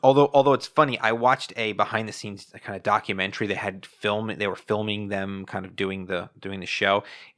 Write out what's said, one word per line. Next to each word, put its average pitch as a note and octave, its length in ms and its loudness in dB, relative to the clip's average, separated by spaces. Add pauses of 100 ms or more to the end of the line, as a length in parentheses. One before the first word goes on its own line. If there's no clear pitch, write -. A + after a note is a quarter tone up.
although, C#3 300 8
although C#3 200 6
it's - 140 -2
funny, C#3 320 2
I A2 140 2
watched B2 420 2
a A2 180 -2
behind G#2+ 360 0
the G2 40 -10
scenes - 380 -12 (120)
kind G2+ 120 -8
of F#2 80 -10
documentary. G2+ 640 0
They G2 80 0
had F#2+ 300 -8
film, G#2+ 420 -4 (100)
they G2+ 100 -2
were F#2 80 -4
filming G#2+ 520 -4
them G2 380 -6
kind F#2+ 200 -10
of F#2+ 100 -18
doing F#2+ 320 -6
the, F#2 220 -6 (100)
doing G2 200 -10
the F#2 60 -12
show. G2+ 380 0 (340)